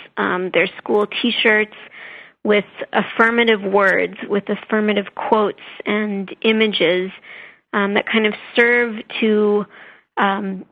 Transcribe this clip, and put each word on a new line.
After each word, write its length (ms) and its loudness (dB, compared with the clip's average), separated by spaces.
um, 360 -2
their 140 2
school 300 0
T-shirts 680 0
with 220 2
affirmative 720 2
words, 540 2
with 220 -2
affirmative 680 -2
quotes 460 0
and 560 -4
images, 720 2
um, 220 0
that 180 0
kind 140 2
of 80 0
serve 400 2
to, 440 2
um, 540 -2